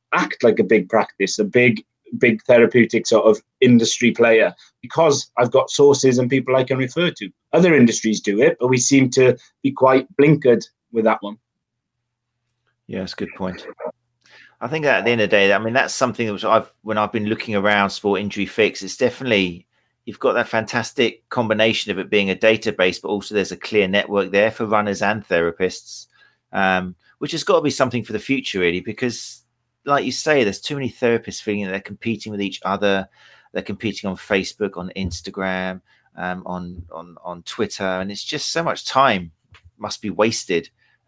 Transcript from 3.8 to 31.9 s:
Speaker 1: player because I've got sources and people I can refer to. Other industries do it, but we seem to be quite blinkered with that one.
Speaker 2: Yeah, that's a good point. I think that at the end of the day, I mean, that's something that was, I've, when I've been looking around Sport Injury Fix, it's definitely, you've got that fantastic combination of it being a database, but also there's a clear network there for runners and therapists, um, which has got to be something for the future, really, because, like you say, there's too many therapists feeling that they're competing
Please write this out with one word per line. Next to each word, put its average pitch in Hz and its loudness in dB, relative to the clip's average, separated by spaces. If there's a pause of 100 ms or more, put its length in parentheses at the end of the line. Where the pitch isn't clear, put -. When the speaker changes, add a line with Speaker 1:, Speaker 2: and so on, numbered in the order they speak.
Speaker 1:
player 110 4 (260)
because 143 0
I've 123 0
got - 2
sources 135 4
and 120 0
people 131 0
I 139 2
can 127 -2
refer 156 -2
to. 101 -12 (220)
Other 170 4
industries 113 2
do 104 0
it, 165 4
but 123 0
we 127 2
seem 131 2
to 127 4 (240)
be 139 0
quite 131 2 (100)
blinkered 143 4 (260)
with 117 -2
that 107 0
one. 104 -12 (1500)
Speaker 2:
Yeah, 101 -8
that's 95 -8
a - -14
good - -8
point. 92 -8 (960)
I 113 -8
think 151 -4
that 120 4
at 98 -4
the 117 2
end 117 2
of 101 0
the 110 4
day, 98 6
I 98 4
mean, 113 -4
that's 131 0
something 120 -2
that 107 -4
was, 98 -8
I've, 110 2 (120)
when 107 -4
I've 107 0
been 107 -4
looking 107 -4
around 101 2
Sport 101 -2
Injury 101 -6
Fix, 95 0
it's 95 -10
definitely, 104 -2 (400)
you've - -16
got 120 0
that 117 -2
fantastic 113 -4
combination 110 0
of 92 -6
it 90 -8
being 101 0
a 92 0
database, 104 0
but - -8
also 101 -4
there's 92 -2
a 90 -12
clear 104 0
network 101 -2
there 101 2
for 113 -6
runners 104 -2
and 107 -2
therapists, 85 -4 (460)
um, 92 -2 (240)
which 143 -6
has 156 -6
got 202 2
to 160 4
be 147 0
something 123 -2
for - -14
the 107 -4
future, 131 -4
really, 87 2
because, - -8 (420)
like 139 0
you 127 -4
say, 147 2
there's 98 -4
too - -8
many 135 -6
therapists 117 -2
feeling 104 -4
that 92 -6
they're 95 -6
competing 110 -8